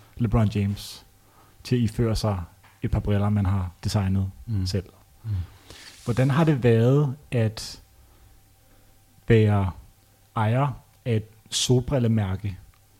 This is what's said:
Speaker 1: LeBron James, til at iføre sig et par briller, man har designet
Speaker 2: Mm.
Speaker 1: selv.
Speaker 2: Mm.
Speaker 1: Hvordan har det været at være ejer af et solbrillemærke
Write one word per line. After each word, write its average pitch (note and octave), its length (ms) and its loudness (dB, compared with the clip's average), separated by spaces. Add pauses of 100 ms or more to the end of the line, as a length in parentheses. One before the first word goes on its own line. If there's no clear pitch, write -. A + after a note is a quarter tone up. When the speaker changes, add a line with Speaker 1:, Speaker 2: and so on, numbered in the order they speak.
(180)
Speaker 1:
LeBron A2+ 300 2
James, G2+ 580 -4 (580)
til - 120 -2
at B2 60 2
iføre A2+ 340 0
sig G2+ 260 -2 (400)
et A2 100 -4
par A2 80 0
briller, G#2 300 0
man G#2 160 2
har F#2 260 -2 (120)
designet G2 480 -2 (140)
Speaker 2:
Mm. G2+ 200 -4
Speaker 1:
selv. F#2 200 -4 (380)
Speaker 2:
Mm. A2 60 -10 (760)
Speaker 1:
Hvordan B2 240 0
har C#3 140 2
det D3+ 200 2
været B2+ 520 4 (160)
at - 500 -4 (1500)
være G#2 440 4 (640)
ejer A#2 460 -2 (240)
af A#2 100 0
et G#2+ 80 -2 (260)
solbrillemærke A2+ 1080 0 (420)